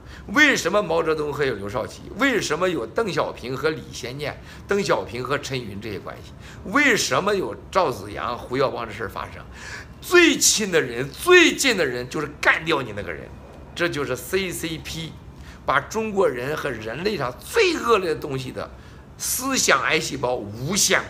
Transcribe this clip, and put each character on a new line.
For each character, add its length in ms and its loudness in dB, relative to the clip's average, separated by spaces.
为 280 4
什 140 0
么 100 4
毛 220 2
泽 120 2
东 180 -2
和 120 0
有 120 0
刘 120 -8
少 160 -2
奇， 180 -10
为 240 2
什 160 0
么 120 2
有 180 0
邓 260 0
小 200 0
平 240 -6
和 140 0
李 120 -6
先 240 -8
念、 240 -6
邓 140 4
小 200 2
平 200 -6
和 140 0
陈 240 -6
云 200 -10
这 100 -8
些 80 -6
关 260 -10
系， 80 -18
为 260 4
什 260 2
么 120 2
有 200 -2
赵 180 4
紫 220 -8
阳、 260 -4
胡 180 -6
耀 140 4
邦 160 -4
这 60 -10
事 120 -8
儿 40 -6
发 240 -8
生？ 120 -14
最 380 6
亲 320 2
的 100 6
人、 300 -2
最 460 8
近 200 2
的 80 2
人 240 -2
就 120 -4
是 80 -4
干 240 2
掉 160 2
你 120 -6
那 100 -6
个 100 -6
人， 160 -10
这 140 0
就 160 -2
是 100 -2
C 380 -2
C 260 -6
P 340 -8
把 140 4
中 320 -4
国 160 4
人 280 -2
和 140 -4
人 320 -6
类 160 0
上 220 -2
最 360 2
恶 220 4
劣 160 0
的 60 -4
东 180 -4
西 140 -6
的 180 -8
思 400 0
想 240 6
癌 160 2
细 180 -2
胞 200 0
无 400 -4
限 340 4